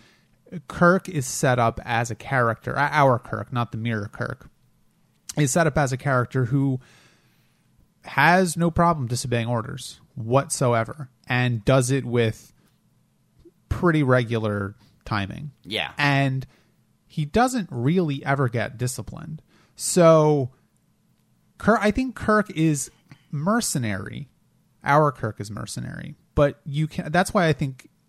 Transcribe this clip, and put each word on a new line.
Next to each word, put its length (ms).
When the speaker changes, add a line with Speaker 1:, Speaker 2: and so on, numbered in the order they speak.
Speaker 1:
Kirk 400
is 180
set 340
up 240
as 260
a 60
character, 640
uh, 120
our 300
Kirk, 320
not 200
the 60
mirror 340
Kirk, 360
is 140
set 160
up 100
as 160
a 40
character 500
who 340
has 520
no 140
problem 360
disobeying 400
orders 540
whatsoever 960
and 360
does 260
it 140
with 480
pretty 340
regular 720
timing. 460
Speaker 2:
Yeah. 340
Speaker 1:
And 480
he 180
doesn't 460
really 540
ever 240
get 300
disciplined. 640
So 760
Kirk, 240
I 80
think 240
Kirk 360
is 400
mercenary. 1000
Our 280
Kirk 280
is 100
mercenary. 640
But 300
you 220
can, 260
that's 220
why 120
I 60
think 360